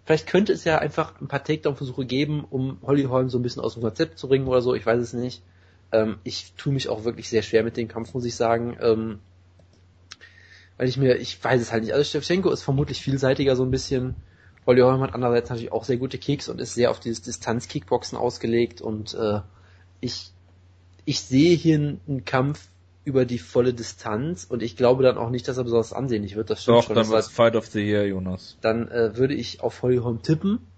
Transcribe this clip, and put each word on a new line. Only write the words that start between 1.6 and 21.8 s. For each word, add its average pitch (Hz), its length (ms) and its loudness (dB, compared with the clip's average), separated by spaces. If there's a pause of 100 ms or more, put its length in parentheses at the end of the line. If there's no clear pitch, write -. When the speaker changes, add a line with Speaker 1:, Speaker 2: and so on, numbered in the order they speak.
Speaker 1:
geben, 147 440 -2
um 131 320 -4
Holly 143 220 2
Holm 131 260 0
so 123 80 -2
ein 123 60 0
bisschen 120 180 -6
aus 117 140 -4
dem 120 80 -8
Konzept 160 340 -2
zu 139 100 -10
bringen 135 200 2
oder 127 140 4
so. 123 120 0
Ich 113 140 -2
weiß 117 120 4
es 117 140 -6
nicht. 123 300 -6 (480)
Ähm, 110 320 2
ich - 300 -10
tue - 200 -4
mich 135 160 -4
auch 110 140 -4
wirklich 113 260 -6
sehr 110 140 2
schwer 110 200 2
mit 113 140 -4
dem 117 100 -4
Kampf, 113 280 -10
muss 123 100 -4
ich 120 100 -6
sagen. 117 460 0
Ähm, 110 380 0 (1600)
weil 127 120 0
ich 127 80 -4
mir, 127 200 4
ich - 260 -10
weiß 120 180 2
es 113 100 -6
halt 113 120 0
nicht. 110 100 -4
Also 143 100 4
Shevchenko 170 460 0
ist - 140 -2
vermutlich 139 380 -2
vielseitiger 135 540 2
so 127 80 0
ein 127 80 0
bisschen. 127 440 -2 (500)
Holly 127 160 6
Holm 131 200 6
hat 135 120 -2
andererseits 120 360 0
natürlich 117 220 -8
auch 110 120 -2
sehr 131 140 0
gute 131 200 -6
Kicks 139 320 -4
und 120 100 -8
ist 123 140 -8
sehr 120 180 4
auf 113 80 -4
dieses 117 220 -8
Distanz-Kickboxen - 960 -4
ausgelegt 117 640 -2
und, 107 320 -8
äh, 104 280 -2 (600)
ich, - 300 -10 (720)
ich 143 160 -4
sehe 156 340 4
hier 160 200 2
einen, 147 320 -2